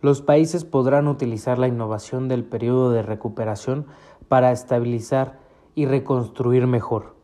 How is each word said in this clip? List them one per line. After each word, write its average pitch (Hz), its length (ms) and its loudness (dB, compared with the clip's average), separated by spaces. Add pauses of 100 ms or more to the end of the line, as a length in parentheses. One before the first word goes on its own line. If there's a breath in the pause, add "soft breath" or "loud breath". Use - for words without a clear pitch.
los 143 200 4
países 160 420 2
podrán 139 440 2
utilizar 123 500 -2
la 127 100 2
innovación 117 600 -6
del 123 160 -2
periodo 123 460 0
de 117 120 0
recuperación 110 840 -6 (420 loud breath)
para 127 240 6
estabilizar 120 880 -2 (340 soft breath)
y 147 120 0
reconstruir 127 800 0
mejor 117 580 -2